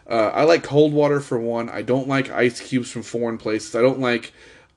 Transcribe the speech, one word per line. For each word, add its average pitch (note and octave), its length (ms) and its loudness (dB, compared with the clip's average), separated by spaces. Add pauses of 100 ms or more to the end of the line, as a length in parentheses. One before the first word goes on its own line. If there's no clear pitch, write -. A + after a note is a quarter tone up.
Uh, A2 240 2
I C#3 120 2
like E3 180 4
cold D3+ 300 4
water D3 260 2
for C3+ 220 -4
one. A#2 280 -4
I G#2 140 -8
don't B2+ 240 0
like C3+ 240 -2
ice A#2+ 300 0
cubes A#2+ 320 -4
from A2+ 100 -10
foreign A#2 340 -4
places. A2 380 -6
I A#2 80 2
don't B2+ 160 4
like A#2+ 340 -2 (440)